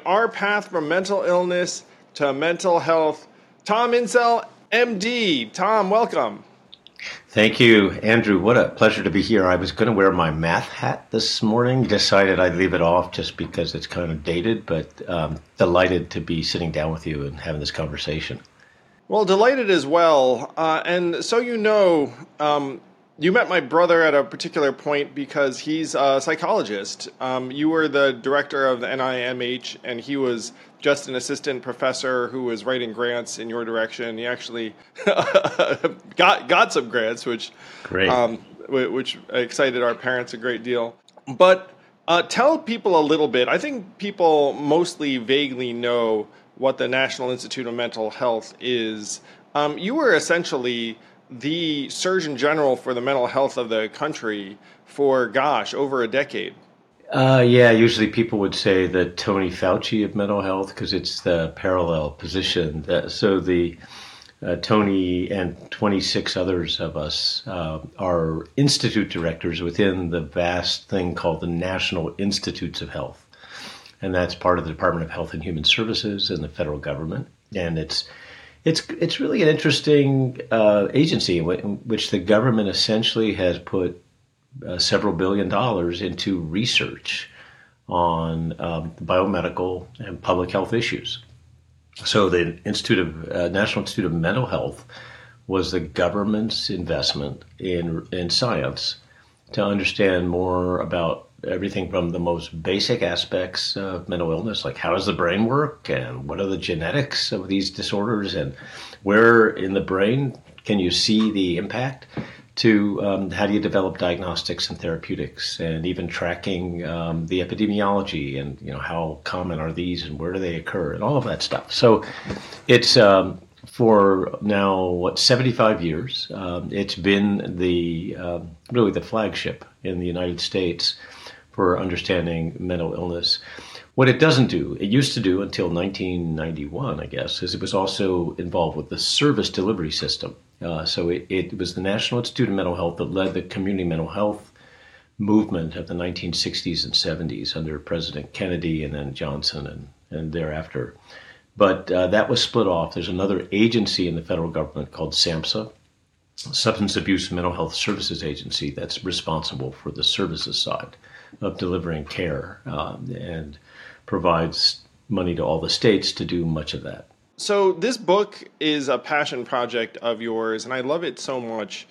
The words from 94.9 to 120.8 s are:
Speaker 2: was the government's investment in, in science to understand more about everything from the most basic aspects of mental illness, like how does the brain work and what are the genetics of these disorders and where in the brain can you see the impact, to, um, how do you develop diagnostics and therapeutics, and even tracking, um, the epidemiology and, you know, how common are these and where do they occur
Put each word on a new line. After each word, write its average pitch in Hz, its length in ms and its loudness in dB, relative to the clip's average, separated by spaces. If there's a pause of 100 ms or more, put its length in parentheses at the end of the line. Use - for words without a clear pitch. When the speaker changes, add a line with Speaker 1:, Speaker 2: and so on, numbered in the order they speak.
Speaker 2:
was 92 240 0
the 90 80 0
government's 101 880 -2
investment 73 760 -4 (140)
in, 85 540 -4
in 90 180 -4
science 73 680 -2 (520)
to 104 140 0
understand 92 640 2
more 90 500 0
about 82 500 -2 (180)
everything 95 420 -4
from 87 200 0
the 90 100 -4
most 85 420 -4
basic 98 400 0
aspects 90 720 -4
of 95 320 -8
mental 87 220 -2
illness, 98 340 -4
like - 120 -6
how 82 180 -2
does 95 120 -2
the 101 60 0
brain 90 340 2
work 143 440 -2
and 64 380 -6
what 82 120 -6
are 98 60 -2
the 95 100 -2
genetics 87 760 -4
of 92 160 -4
these 98 220 0
disorders 101 640 -2
and 69 200 -4 (480)
where 110 460 8
in 95 260 -2
the 95 60 2
brain 117 580 0 (260)
can 104 140 2
you 90 140 2
see 110 400 2
the 92 240 0
impact, 123 500 -6 (500)
to, 104 480 4
um, 95 260 0
how 98 180 0
do 98 40 -2
you 104 60 4
develop 95 400 0
diagnostics 87 720 -4
and 87 80 -10
therapeutics, 82 800 -6
and 80 260 -4
even 90 220 -4
tracking, 87 800 -4
um, 82 420 -4
the 92 140 0
epidemiology 98 1000 -2
and, 69 220 -8
you 73 80 -10
know, 69 80 -8
how 80 460 -6
common 90 340 -4
are 80 140 -4
these 87 320 -4
and 76 160 -10
where 85 120 -4
do 95 60 -4
they 87 160 -2
occur 82 380 -4